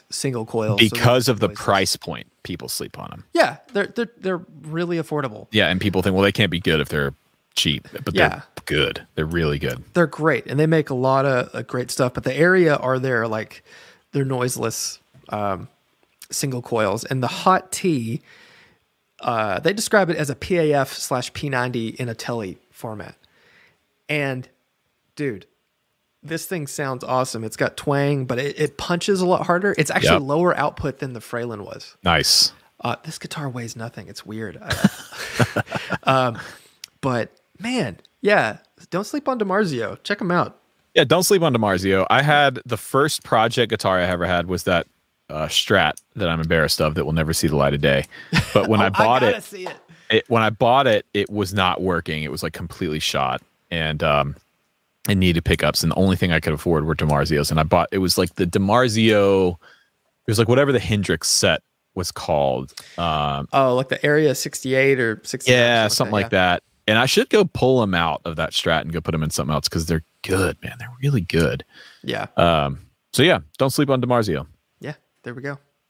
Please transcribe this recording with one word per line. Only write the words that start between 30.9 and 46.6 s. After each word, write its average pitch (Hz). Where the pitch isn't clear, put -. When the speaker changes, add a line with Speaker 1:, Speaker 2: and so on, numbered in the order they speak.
Speaker 1:
than 131
the 113
Fralin 117
was. -
Speaker 2:
Nice. -
Speaker 1:
Uh, 120
this 156
guitar 147
weighs 120
nothing. 113
It's -
weird. 107
I, -
<laughs> -
um, 127
but, 123
man, 190
yeah, 160
don't 190
sleep 294
on 262
DiMarzio. 175
Check 202
'em 180
out. 165
Speaker 2:
Yeah, 165
don't 170
sleep 190
on 151
DiMarzio. 95
I 123
had, 143
the 117
first -
project 117
guitar 98
I 90
ever 90
had 87
was 90
that, 87
uh, 78
Strat 80
that 92
I'm 82
embarrassed 80